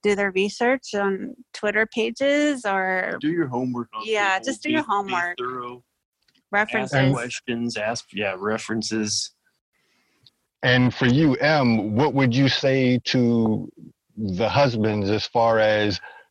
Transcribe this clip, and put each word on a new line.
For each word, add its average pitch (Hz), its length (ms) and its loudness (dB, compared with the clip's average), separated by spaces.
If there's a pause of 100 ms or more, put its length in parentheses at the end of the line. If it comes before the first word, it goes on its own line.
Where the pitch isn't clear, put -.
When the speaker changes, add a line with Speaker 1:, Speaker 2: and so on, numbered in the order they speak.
Speaker 1:
do 208 120 2
their 202 180 -2
research 208 600 -2
on 196 400 -4 (200)
Twitter 208 320 -2
pages 269 760 -2
or 185 560 -2
Speaker 2:
Do 151 100 -2
your 170 180 0
homework 123 460 -4
on 110 100 -10
Speaker 1:
Yeah, 208 340 0
Speaker 2:
people. - 80 -8
Speaker 1:
just - 160 -6
do 302 80 -4
your - 100 2
Speaker 2:
Be, - 40 -4
be 220 60 -8
Speaker 1:
homework. 185 480 -2
Speaker 2:
thorough. 123 440 -8 (720)
Speaker 1:
References. 202 440 -2
Speaker 2:
Ask 135 160 4
questions, 120 640 -4
ask, 110 360 -4
yeah, 98 260 -4
references. 110 960 -4 (1300)
Speaker 3:
And 127 320 4
for 131 120 0
you, 135 300 4
Em, 120 600 2
what 135 180 2
would 131 200 2
you 139 140 4
say 131 560 2
to 117 680 2 (460)
the 95 320 -2
husbands 107 600 2
as 104 160 0
far 117 320 2
as 107 420 2 (300)